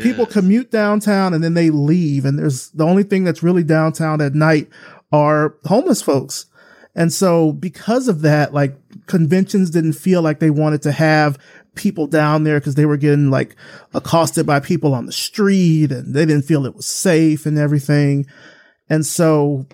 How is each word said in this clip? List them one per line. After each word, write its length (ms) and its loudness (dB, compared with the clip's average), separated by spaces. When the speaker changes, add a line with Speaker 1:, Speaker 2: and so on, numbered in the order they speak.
Speaker 1:
people 240 0
Speaker 2:
yes. 80 -14
Speaker 1:
commute 380 0
downtown 640 0
and 100 -2
then 120 -2
they 160 2
leave. 540 0
And 120 0
there's, 340 -4
the 140 -2
only 180 2
thing 200 -2
that's 180 -2
really 220 2
downtown 580 -2
at 140 -2
night 320 2
are 440 2
homeless 380 2
folks. 420 -4
And 180 0
so 420 2
because 560 -4
of 120 -2
that, 320 2
like, 220 -2
conventions 640 0
didn't 220 0
feel 280 0
like 180 -2
they 100 2
wanted 340 0
to 80 -2
have 460 0
people 300 -4
down 380 0
there 160 2
'cause 160 -4
they 100 4
were 120 2
getting, 320 2
like, 260 -2
accosted 520 0
by 140 0
people 340 -2
on 120 -4
the 80 -14
street 760 0
and 240 -8
they 120 2
didn't 180 0
feel 220 0
it 100 -8
was 100 -16
safe 600 0
and 120 -2
everything. 680 0
And 160 0
so 680 0